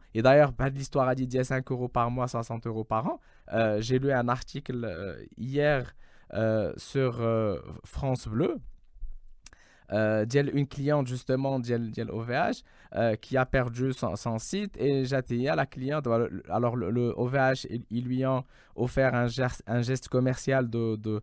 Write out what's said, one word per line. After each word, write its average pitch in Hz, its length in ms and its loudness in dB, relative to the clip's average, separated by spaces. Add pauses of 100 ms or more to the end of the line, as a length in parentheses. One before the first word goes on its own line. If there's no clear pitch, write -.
(120)
Et 110 80 0
d'ailleurs, 135 320 8
pas 135 160 0
de 135 80 -4
l'histoire 135 320 0
a 127 60 2
dit, 131 120 0
dit 127 160 0
cinq 131 300 -2
euros 123 160 -2
par 120 220 2
mois, 123 180 -2
soixante 117 380 -6
euros 110 180 -4
par 113 220 0
an. 320 140 -4 (340)
Euh, 107 260 4
j'ai 120 180 2
lu 139 140 2
un 120 160 2
article, 123 560 -4
euh, 85 400 -8 (140)
hier, 139 560 0 (400)
euh, 110 420 2
sur, 127 460 -2
euh, 110 360 2 (240)
France 131 460 -4
Bleu. 156 320 0 (1300)
Euh, 107 340 4
d'yel 139 320 2
une 143 100 2
cliente 143 400 0
justement, 131 540 -2
d'yel, 117 300 -2
d'yel 110 200 -6
O 107 120 -4
V 120 100 -6
H, 170 300 0 (320)
euh, 113 220 2
qui - 200 -6
a 127 80 4
perdu 127 480 0
son, 104 240 -2
son 113 220 -4
site 202 400 -4
et 135 260 2
j'ai 131 160 0
dit 123 280 -2
à 160 60 0
la 143 120 0
cliente, 139 400 -4
voilà, 117 220 4
le, 87 220 -8
alors 117 260 2
le, 113 140 -2
le 120 280 2
O 120 80 0
V 127 100 -2
H, 131 320 2
ils, 120 220 -6
ils 120 160 -2
lui 127 180 0
ont 131 180 0 (320)
offert 127 400 2
un 120 120 4
geste, 123 400 -2
un 120 160 0
geste 127 260 -2
commercial 127 640 2
de, 113 260 -2
de, 107 260 -4